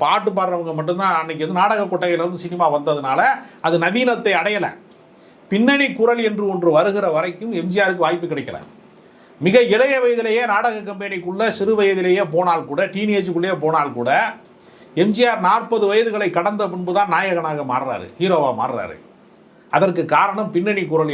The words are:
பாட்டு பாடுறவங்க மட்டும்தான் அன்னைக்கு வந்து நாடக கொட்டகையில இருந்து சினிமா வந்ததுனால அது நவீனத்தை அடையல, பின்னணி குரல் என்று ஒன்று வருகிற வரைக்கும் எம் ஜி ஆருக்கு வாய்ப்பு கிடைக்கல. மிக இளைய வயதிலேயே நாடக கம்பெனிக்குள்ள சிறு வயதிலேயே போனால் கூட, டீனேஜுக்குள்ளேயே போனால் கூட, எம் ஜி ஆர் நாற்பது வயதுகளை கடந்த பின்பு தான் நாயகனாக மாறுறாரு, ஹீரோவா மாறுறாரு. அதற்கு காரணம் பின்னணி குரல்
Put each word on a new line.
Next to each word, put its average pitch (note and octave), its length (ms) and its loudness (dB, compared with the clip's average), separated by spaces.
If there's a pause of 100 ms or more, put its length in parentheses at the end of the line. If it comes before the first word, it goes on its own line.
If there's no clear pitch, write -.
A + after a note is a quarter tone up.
பாட்டு G3 320 0
பாடுறவங்க F3 420 -2
மட்டும்தான் F3 400 0
அன்னைக்கு D#3+ 260 -4
வந்து F3+ 160 -2
நாடக G#3 300 2
கொட்டகையில E3+ 320 0
இருந்து F3+ 220 -6
சினிமா E3+ 320 0
வந்ததுனால C#3+ 420 -2 (480)
அது E3+ 180 4
நவீனத்தை A3 560 0
அடையல, G3 280 -2 (840)
பின்னணி C4+ 380 2 (100)
குரல் A#3 320 2
என்று G3+ 140 -4 (100)
ஒன்று E3+ 240 2
வருகிற G3 260 2 (140)
வரைக்கும் F#3 420 -6
எம் F3+ 140 -4
ஜி G3+ 100 2
ஆருக்கு F3 220 0
வாய்ப்பு E3 260 -4
கிடைக்கல. C#3+ 260 -8 (840)
மிக F#3+ 160 4 (180)
இளைய C4+ 280 4
வயதிலேயே A#3 400 0 (120)
நாடக A3+ 220 0 (100)
கம்பெனிக்குள்ள F#3+ 560 -6 (160)
சிறு G#3 200 2
வயதிலேயே F#3+ 440 2 (120)
போனால் E3+ 340 2
கூட, D3 120 -2 (140)
டீனேஜுக்குள்ளேயே F#3+ 680 0
போனால் D3+ 340 0
கூட, A#2+ 140 -2 (920)
எம் G#3+ 140 4
ஜி A#3+ 140 2
ஆர் G#3 160 -2
நாற்பது G#3+ 440 2
வயதுகளை G#3+ 460 0
கடந்த G3+ 360 0
பின்பு F3+ 240 -6
தான் G3 180 0
நாயகனாக E3 580 0
மாறுறாரு, B2 340 -4 (140)
ஹீரோவா E3 280 2 (120)
மாறுறாரு. G#2+ 360 -6 (840)
அதற்கு E3+ 260 2 (100)
காரணம் G3 400 2
பின்னணி G3 380 -2
குரல் D#3 220 0